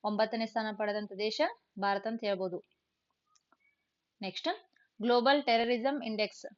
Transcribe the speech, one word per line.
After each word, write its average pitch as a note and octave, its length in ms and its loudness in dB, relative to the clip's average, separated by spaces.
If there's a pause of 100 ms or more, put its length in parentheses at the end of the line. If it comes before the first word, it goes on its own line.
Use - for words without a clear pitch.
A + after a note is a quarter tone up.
ಒಂಬತ್ತನೇ A3 420 0
ಸ್ಥಾನ G#3+ 300 -2
ಪಡೆದಂತ G#3 420 -2
ದೇಶ A3 220 -2 (380)
ಭಾರತ G3 280 0
ಅಂತ A3+ 180 -6
ಹೇಳ್ಬೋದು. F#3 380 -2 (1600)
ನೆಕ್ಸ್ಟ್ F#3+ 260 -6 (540)
ಗ್ಲೋಬಲ್ B3 420 4
ಟೆರರಿಸಂ A#3 600 2
ಇಂಡೆಕ್ಸ್ G#3+ 420 -4 (120)